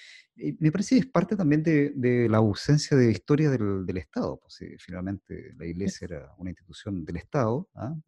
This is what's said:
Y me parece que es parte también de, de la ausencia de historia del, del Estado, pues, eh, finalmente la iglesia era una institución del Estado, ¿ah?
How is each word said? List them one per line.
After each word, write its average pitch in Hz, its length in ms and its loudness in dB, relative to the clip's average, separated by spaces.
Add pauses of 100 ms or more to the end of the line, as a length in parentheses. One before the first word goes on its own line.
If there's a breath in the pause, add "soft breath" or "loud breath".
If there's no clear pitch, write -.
(380 loud breath)
Y 147 220 -8
me 156 120 4
parece 196 240 2
que 254 60 8
es - 60 -4
parte 196 300 0
también 151 260 2
de, 147 320 2
de 120 340 2
la 110 80 4
ausencia 113 600 2
de 123 140 6
historia 147 380 0
del, 101 360 -2
del 90 120 -6
Estado, 92 440 -6
pues, - 200 -20
eh, 82 180 -16
finalmente 90 800 -12
la 80 80 -16
iglesia 92 400 -8
era 73 320 -14
una 92 140 -12
institución 85 540 -12
del 85 120 -10
Estado, 127 580 -4
¿ah? 123 180 -10 (140)